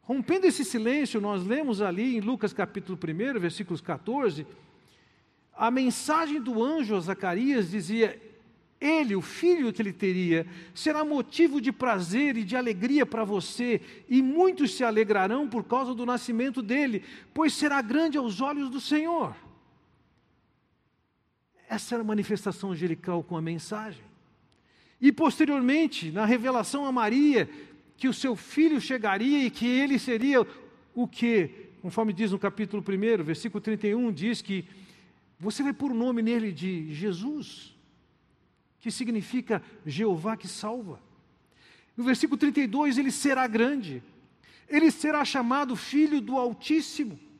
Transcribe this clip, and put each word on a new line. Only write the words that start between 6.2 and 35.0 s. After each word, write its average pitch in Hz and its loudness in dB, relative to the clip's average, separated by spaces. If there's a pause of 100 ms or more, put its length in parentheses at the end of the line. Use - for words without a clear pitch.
do 226 0
anjo 269 0
a 185 2
Zacarias 190 0
dizia: 208 0 (640)
"Ele, 294 2
o 185 0
filho 320 2
que 220 -4
ele 196 -2
teria, 180 2 (260)
será 311 0
motivo 294 2
de 247 0
prazer 226 0
e 220 -2
de 208 -4
alegria 247 2
para - -2
você, 208 -2 (260)
e 262 6
muitos 320 2
se 254 -4
alegrarão 220 2
por 220 -4
causa 254 -2
do 240 -6
nascimento 247 -2
dele, 240 0 (300)
pois 302 2
será 285 0
grande 285 0
aos 226 -2
olhos 285 -2
do 254 -6
Senhor." 302 -2 (2250)
Essa 226 -4
era 233 -2
a 214 -4
manifestação 202 -2
angelical 170 -2
com 175 -8
a 160 -4
mensagem. 170 -8 (960)
E 269 8
posteriormente, 285 2
na 202 -2
revelação 254 2
a 262 -2
Maria, 247 4 (500)
que 262 -2
o 247 2
seu 247 -2
filho 311 2
chegaria 247 2
e 240 0
que - -4
ele 262 2
seria 247 2 (480)
o 240 -2
que, 226 2 (320)
conforme 220 -2
diz 190 0
no 190 -2
capítulo 202 -4
primeiro, 196 0
versículo 190 -6
trinta 214 -2
e 202 2
um, 233 0
diz 185 -4
que 185 -6 (720)